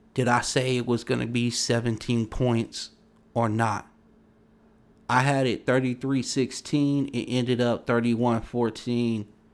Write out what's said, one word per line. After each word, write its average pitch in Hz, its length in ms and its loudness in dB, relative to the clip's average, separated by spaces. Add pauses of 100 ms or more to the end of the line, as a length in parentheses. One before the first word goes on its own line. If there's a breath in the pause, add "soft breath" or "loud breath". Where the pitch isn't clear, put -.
(140)
Did 123 140 0
I 120 140 4
say 127 360 0
it 120 80 -2
was 120 180 0
gonna 120 220 -2
be 120 240 0
seventeen 117 760 -2
points 117 640 -2 (420)
or 117 160 0
not? 107 380 -2 (1200)
I 123 140 4
had 135 240 2
it 117 220 -2
thirty-three 127 560 0
sixteen. 143 840 0
It - 180 -4
ended 123 340 0
up 120 240 0
thirty-one 117 560 2
fourteen. 117 840 -2 (260)